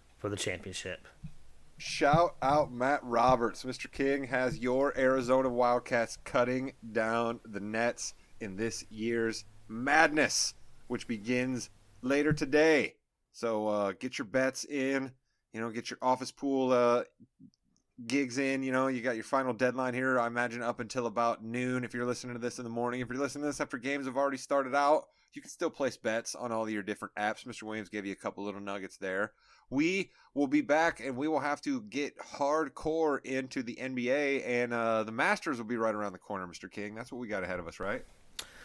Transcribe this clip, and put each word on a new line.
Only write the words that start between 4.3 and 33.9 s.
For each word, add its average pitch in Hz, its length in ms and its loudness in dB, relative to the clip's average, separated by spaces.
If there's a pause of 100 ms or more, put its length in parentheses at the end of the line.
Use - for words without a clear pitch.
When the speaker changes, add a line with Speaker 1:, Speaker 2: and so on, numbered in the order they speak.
Speaker 2:
your 127 380 2
Arizona 131 520 4
Wildcats 123 760 2
cutting 127 500 0 (180)
down 117 520 0
the 104 160 -10
nets 110 540 -2 (260)
in 98 160 -8
this 110 340 -4
year's 113 540 -2 (240)
madness, 147 840 4 (320)
which 120 220 -6
begins 123 640 -2 (320)
later 143 300 4
today. 147 600 4 (380)
So, 107 340 0
uh, 104 320 2
get 127 200 -8
your 123 80 -4
bets 131 380 0
in, 135 460 -2 (420)
you 110 80 -6
know, 117 100 -4
get 117 200 -8
your - 100 -10
office 123 300 0
pool, 135 420 0
uh, 120 300 6 (1040)
gigs 127 320 0
in. 135 240 0
You 131 100 -2
know, 131 140 4
you 127 160 -2
got 123 140 0
your 110 80 -8
final 131 280 0
deadline 127 420 0
here, 127 260 2
I 117 60 2
imagine, 120 360 -2
up 117 180 -2
until 120 260 -2
about 113 380 0
noon. 123 400 -2
If 113 80 -8
you're 123 140 -4
listening 123 280 -4
to 117 60 -8
this 120 180 -4
in 127 60 -8
the 117 60 -8
morning, 120 300 -2
if 120 80 -6
you're 123 100 -6
listening 143 240 -2
to 147 60 -2
this 143 120 -4
after 139 180 -6
games 139 280 -4
have 123 100 -4
already 139 200 2
started 131 380 -2
out, 143 320 4 (260)
you - 100 -18
can - 80 -18
still 165 200 -2
place 131 260 -2
bets 113 400 -2
on 120 160 -6
all 110 180 -2
your 107 120 -2
different 101 340 -6
apps. 104 280 -2
Mister 113 220 -12
Williams 110 220 -8
gave 104 180 -6
you 98 60 -4
a 92 40 -8
couple 98 280 -6
little 101 160 -6
nuggets 101 380 -8
there. 95 340 -2 (380)
We 165 400 0 (240)
will 143 120 2
be 147 140 4
back, 156 400 2
and 127 160 -6
we 143 100 -4
will 156 140 0
have 147 220 -2
to 135 200 -2
get 123 360 -6
hardcore 151 1040 0
into 131 380 -4
the - 180 -8
N 131 140 -4